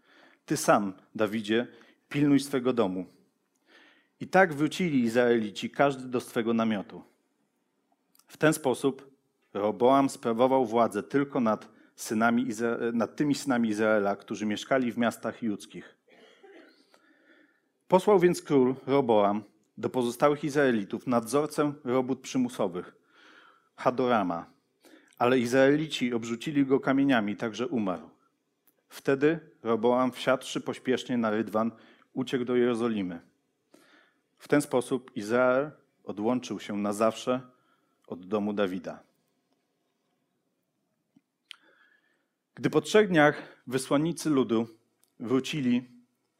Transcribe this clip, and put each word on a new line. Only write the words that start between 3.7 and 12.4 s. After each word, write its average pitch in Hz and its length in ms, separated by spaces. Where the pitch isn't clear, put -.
I - 80
tak 180 260
wrócili 151 460
Izraelici, 117 720
każdy 135 380
do 123 120
swego 117 340
namiotu. 110 480
W - 100
ten 156 160
sposób 135 580
Roboam 120 560
sprawował 127 560
władzę 107 360
tylko 139 380
nad 110 280
synami 117 500